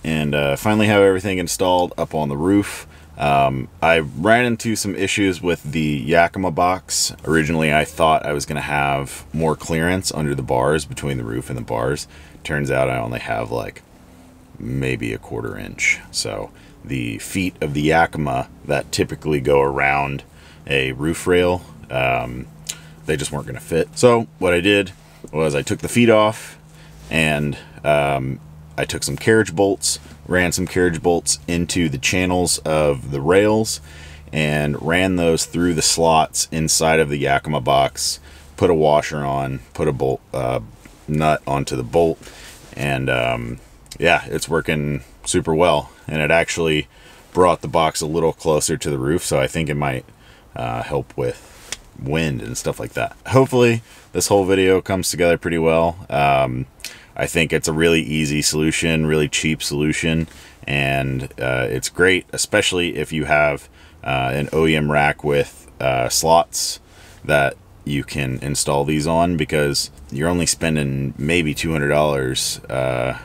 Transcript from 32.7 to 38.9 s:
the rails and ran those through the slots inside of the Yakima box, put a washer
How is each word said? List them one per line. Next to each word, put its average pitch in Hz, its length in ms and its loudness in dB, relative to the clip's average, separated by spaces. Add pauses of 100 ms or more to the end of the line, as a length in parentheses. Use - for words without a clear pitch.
the 71 80 -4
rails 104 640 2 (500)
and 76 500 0
ran 90 360 2
those 82 280 2
through 87 280 0
the 78 80 -2
slots 82 680 2
inside 80 520 2
of 73 80 0
the 73 80 -2
Yakima 69 420 0
box, 67 600 0 (360)
put 95 140 2
a 87 40 4
washer 76 520 2